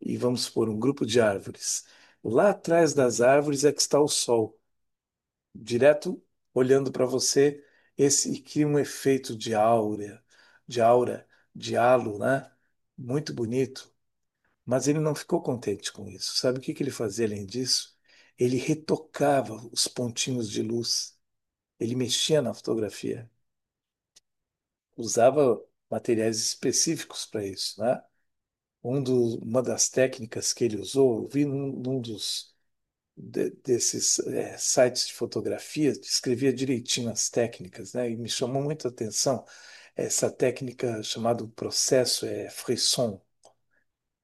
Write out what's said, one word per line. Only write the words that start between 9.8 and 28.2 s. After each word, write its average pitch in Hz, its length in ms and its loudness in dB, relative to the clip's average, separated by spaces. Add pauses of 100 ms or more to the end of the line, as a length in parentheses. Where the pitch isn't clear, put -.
de 120 140 -4
aura, 117 460 4 (280)
de 113 220 -6
halo, 113 420 4
né? 131 320 -2 (460)
Muito 147 380 -4
bonito. 123 580 -4 (720)
Mas 127 240 0
ele 151 120 2
não 151 140 0
ficou - 280 -2
contente 113 500 -4
com 101 160 -16
isso. - 280 -8
Sabe 127 220 0
o 131 40 -10
que 151 120 -6
que - 80 -6
ele 135 80 -4
fazia 113 360 -2
além 104 200 -6
disso? 120 500 -4 (420)
Ele 123 180 2
retocava 143 960 -2 (180)
os - 160 -2
pontinhos 120 640 -4
de 113 120 -4
luz. 117 560 -4 (640)
Ele 117 160 -2
mexia 131 460 2
na 110 120 -4
fotografia. 113 760 -6 (1700)
Usava 120 640 4 (300)
materiais 110 480 0
específicos - 880 -2
pra 107 180 -6
isso, - 360 -8
né? 117 220 0 (800)